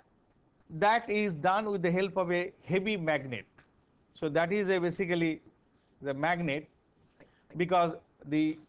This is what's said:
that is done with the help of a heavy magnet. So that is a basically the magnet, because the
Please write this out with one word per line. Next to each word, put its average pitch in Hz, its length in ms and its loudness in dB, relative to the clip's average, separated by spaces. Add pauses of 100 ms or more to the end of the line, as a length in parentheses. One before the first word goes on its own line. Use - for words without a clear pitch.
(680)
that 208 400 2
is 208 260 0
done 190 360 0
with 196 100 -2
the 175 100 2
help 185 260 0
of 180 140 0
a 175 220 -2 (100)
heavy 196 340 0
magnet. 135 480 -2 (680)
So 160 160 -4
that 165 220 2
is 202 180 0
a 190 100 4
basically 170 640 0 (600)
the 139 120 -4
magnet, 156 540 -2 (880)
because 170 380 2 (320)
the 156 320 0 (120)